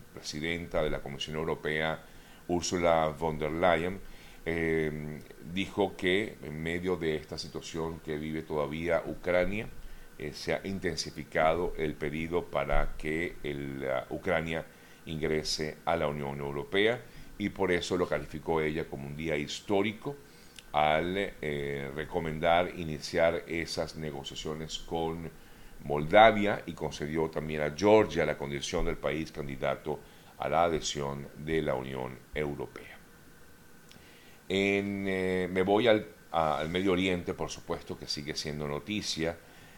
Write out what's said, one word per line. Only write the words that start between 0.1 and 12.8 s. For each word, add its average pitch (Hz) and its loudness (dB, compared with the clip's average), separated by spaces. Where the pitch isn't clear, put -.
presidenta 85 -2
de 76 2
la 71 -2
Comisión 69 -6
Europea, 78 0
Ursula 85 4
von 78 -2
der 76 -2
Leyen, 87 4
eh, 78 0
dijo 95 0
que 95 0
en 76 -8
medio 87 -2
de 80 0
esta 76 -8
situación 80 -6
que 78 -4
vive 78 -4
todavía 80 0
Ucrania, 90 0
eh, 71 -8
se - -2
ha - -2
intensificado 82 0
el 78 -2
pedido 80 -2
para 73 2